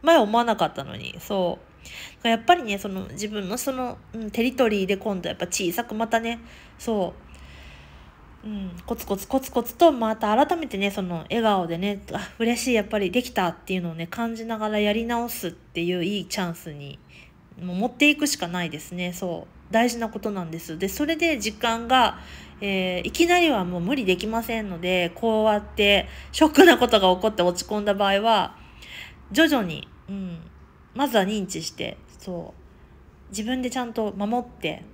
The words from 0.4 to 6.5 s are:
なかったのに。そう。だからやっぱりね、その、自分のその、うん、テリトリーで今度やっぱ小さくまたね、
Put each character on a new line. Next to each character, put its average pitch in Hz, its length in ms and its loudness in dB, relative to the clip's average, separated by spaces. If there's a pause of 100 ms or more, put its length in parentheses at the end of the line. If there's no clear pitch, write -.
な 233 120 2
か 170 100 2
っ 147 80 -4
た 139 100 -8
の - 120 -12
に。 - 220 -12
そ 185 440 -2
う。 - 220 -20
だ - 60 -18
か - 40 -16 (300)
ら 233 60 4
や 226 60 4
っ 226 40 -4
ぱ 349 140 8
り 349 80 2
ね、 202 160 -4
そ 202 100 -8
の、 190 240 -6
自 208 160 -8
分 208 200 -6
の 220 100 -4
そ 269 140 -4
の、 254 260 -6 (160)
う 226 40 -8
ん、 214 120 -8
テ 233 120 -2
リ 262 120 0
ト 254 140 4
リ 202 160 2
ー - 20 -2
で 196 100 0
今 196 240 -4
度 170 80 -8
や 156 60 -6
っ - 40 -14
ぱ 180 80 -4
小 180 260 -4
さ 233 120 -4
く 220 100 -10
ま 220 140 -4
た 226 120 0
ね、 233 200 -6 (380)